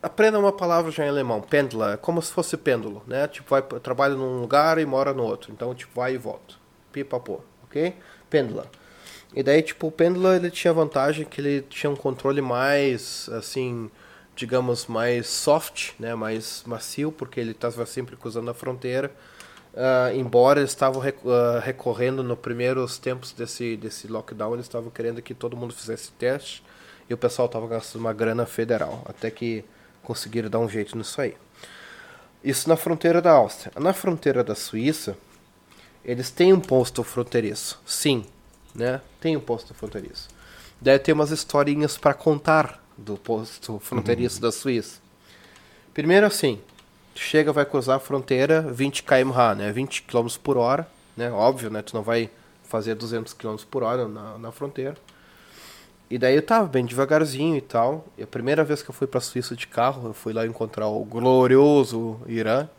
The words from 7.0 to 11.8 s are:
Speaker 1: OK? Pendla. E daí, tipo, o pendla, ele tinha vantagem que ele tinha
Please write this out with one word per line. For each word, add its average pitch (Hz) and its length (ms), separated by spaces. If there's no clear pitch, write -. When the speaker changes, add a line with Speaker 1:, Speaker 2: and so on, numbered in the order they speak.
Speaker 1:
OK? 170 300
Pendla. 120 380
E 139 80
daí, 143 200
tipo, 160 260
o 156 40
pendla, 180 440
ele 175 140
tinha 170 220
vantagem 151 540
que - 140
ele 143 220
tinha - 280